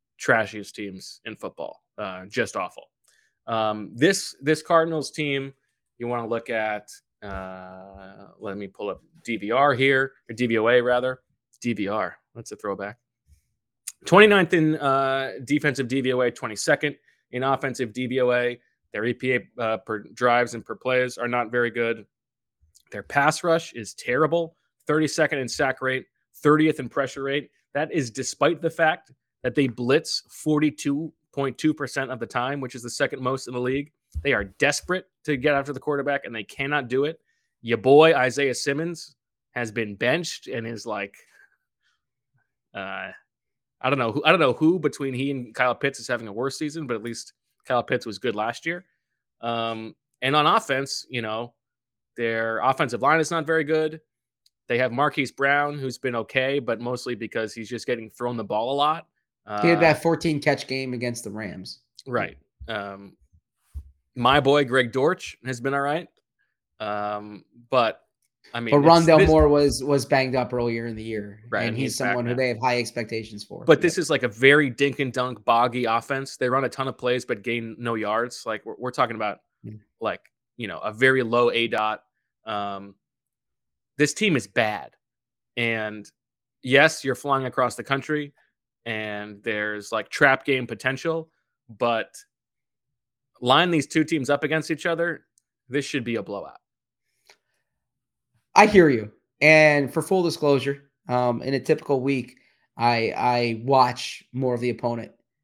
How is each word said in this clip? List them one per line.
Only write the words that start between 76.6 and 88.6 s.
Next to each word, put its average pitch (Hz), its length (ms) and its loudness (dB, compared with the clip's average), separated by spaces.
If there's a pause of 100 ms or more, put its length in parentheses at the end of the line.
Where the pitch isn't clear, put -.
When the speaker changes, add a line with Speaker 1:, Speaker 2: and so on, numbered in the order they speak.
Speaker 1:
a 127 40 -2
ton 135 200 -6
of 131 100 -10
plays, 123 260 -2
but 107 180 -6
gain 117 360 -6
no 117 160 -4
yards. 110 500 -4
Like, 110 220 -8
we're, 110 100 -12
we're 123 140 -8
talking 117 260 0
about, 107 220 -4 (260)
Speaker 2:
Mm. 107 160 -14 (200)
Speaker 1:
like, 101 200 -4 (360)
you 110 120 -8
know, 82 100 -8
a 107 140 -6
very 131 300 4
low 120 280 4
A 117 180 0
dot. 107 360 -2 (400)
Um, 101 520 -8 (1000)
this 143 180 2
team 202 220 2
is 117 100 -2
bad. 107 480 -2 (600)
And 110 540 -4 (520)
yes, 139 420 4
you're 131 100 -2
flying 135 320 -2
across 123 300 -2
the 117 80 -10
country, 143 500 -4 (500)